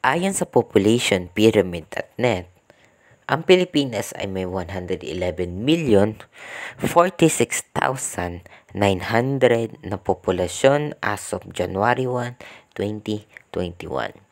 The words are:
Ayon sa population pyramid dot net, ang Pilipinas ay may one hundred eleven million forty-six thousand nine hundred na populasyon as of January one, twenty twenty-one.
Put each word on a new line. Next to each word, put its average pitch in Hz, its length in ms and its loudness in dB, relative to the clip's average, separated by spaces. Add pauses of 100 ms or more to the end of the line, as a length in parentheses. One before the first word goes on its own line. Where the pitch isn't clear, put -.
(180)
Ayon 190 160 0
sa 175 160 -4
population 104 800 2
pyramid 98 640 2
dot - 240 -8
net, 101 320 0 (800)
ang 156 160 -2
Pilipinas 147 720 2
ay - 80 -8
may 92 240 -4
one 90 240 -6
hundred 90 320 -6
eleven 90 560 -4
million 117 560 2 (640)
forty-six 170 800 2 (160)
thousand 87 640 -4 (320)
nine 98 400 0
hundred 120 720 2
na 98 160 -6
populasyon 98 1040 0
as 104 160 -2 (160)
of - 160 -12
January 110 560 0
one, 123 240 -4 (400)
twenty 104 560 -6 (240)
twenty-one. 85 640 -6 (140)